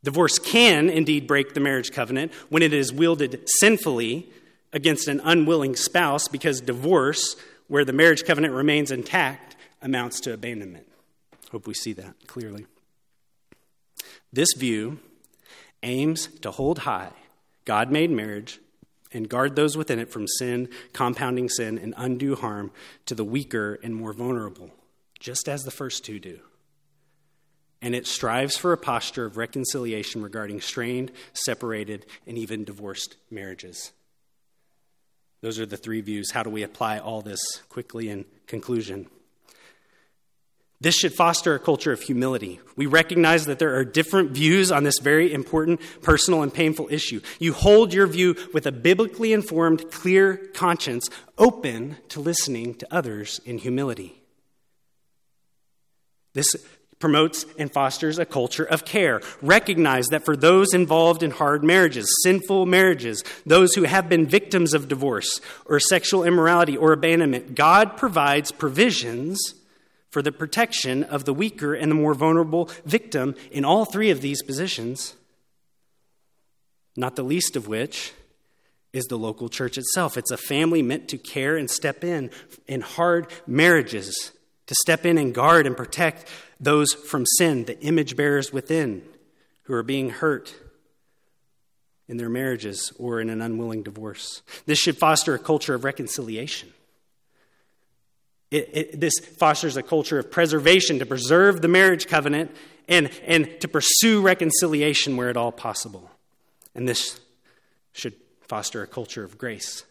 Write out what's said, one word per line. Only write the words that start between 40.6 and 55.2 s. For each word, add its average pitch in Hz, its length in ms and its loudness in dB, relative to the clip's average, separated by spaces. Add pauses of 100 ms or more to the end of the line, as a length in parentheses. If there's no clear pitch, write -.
This 170 160 2
should - 180 0
foster 165 400 2
a 135 40 -2
culture 151 340 0
of 113 100 -4
humility. 123 580 -4 (160)
We 143 100 -2
recognize 160 600 4
that 143 120 -4
there 147 180 0
are 131 80 2
different 160 480 0
views 175 400 4
on 143 120 2
this 139 140 0
very 151 340 4
important, 156 480 -2 (220)
personal, 160 400 4
and 143 100 -2
painful 156 380 -2
issue. 147 300 -4 (180)
You 165 140 0
hold 208 420 6
your 196 120 6
view 175 300 2 (160)
with 151 140 -2
a 139 60 -2
biblically 190 600 2
informed, 165 580 2
clear 190 460 4 (180)
conscience, 156 540 -2 (300)
open 143 580 2 (120)
to 151 120 -12
listening 127 540 -4
to - 160 -18
others 113 540 -6
in 120 140 -10
humility. 123 640 -6 (2000)